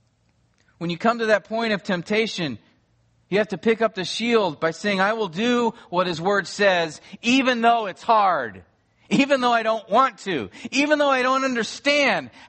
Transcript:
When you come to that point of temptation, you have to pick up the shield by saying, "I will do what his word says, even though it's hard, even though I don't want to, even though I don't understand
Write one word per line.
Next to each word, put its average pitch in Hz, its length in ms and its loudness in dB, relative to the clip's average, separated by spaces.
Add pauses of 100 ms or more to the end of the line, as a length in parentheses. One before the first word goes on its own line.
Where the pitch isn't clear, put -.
(800)
When 165 100 -6
you 170 80 -6
come 233 220 0
to 226 80 -2
that 208 160 2
point 226 300 -4
of 196 100 -4
temptation, 185 760 -4 (720)
you 185 80 0
have 208 120 0
to 185 80 -6
pick 226 240 0
up 220 140 -2
the 185 80 -6
shield 214 560 -2
by 165 120 -2
saying, 202 280 -4
"I 196 140 2
will 220 160 -4
do 233 440 0 (160)
what 175 160 0
his 170 140 -4
word 190 280 0
says, 175 520 0 (220)
even 247 400 2
though 233 240 4
it's 180 180 -10
hard, 160 640 0 (440)
even 269 300 2
though 247 140 2
I 226 100 2
don't 220 260 -2
want 233 300 2
to, 131 300 -4 (220)
even 294 280 2
though 285 100 2
I 262 120 2
don't 262 240 0
understand 240 840 0 (200)